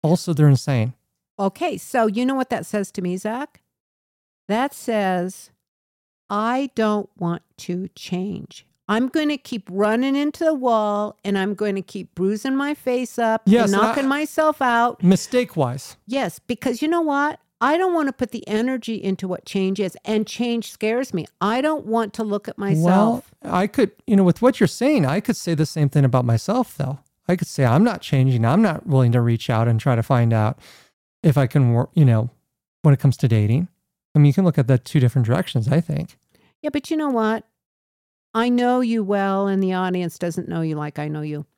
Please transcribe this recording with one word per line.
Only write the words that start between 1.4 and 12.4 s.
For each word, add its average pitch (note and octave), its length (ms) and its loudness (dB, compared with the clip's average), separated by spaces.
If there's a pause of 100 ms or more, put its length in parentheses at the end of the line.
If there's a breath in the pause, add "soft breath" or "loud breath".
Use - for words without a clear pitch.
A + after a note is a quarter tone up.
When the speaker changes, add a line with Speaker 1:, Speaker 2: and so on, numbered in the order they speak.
Speaker 2:
so - 280 0
you A3+ 200 0
know C4+ 100 0
what C4 140 -4
that F#3 160 -4
says G#3 260 -6
to G3 100 -8
me, F3+ 140 -4
Zach? A#3 460 -8 (880)
That B3 240 -2
says, F#3+ 800 -4 (800)
"I A#3 460 -2
don't G#3+ 420 0
want E3+ 260 -4 (160)
to F#3 360 -6
change. - 720 -8 (240)
I'm A#3 180 0
gonna D4 300 -2
keep - 340 -12
running A3+ 460 0
into D4 260 -4
the D#4+ 100 2
wall, G#3+ 720 -2
and G3+ 140 -2
I'm G3 180 -2
gonna G3 260 -4
keep - 320 -14
bruising G#3+ 440 -2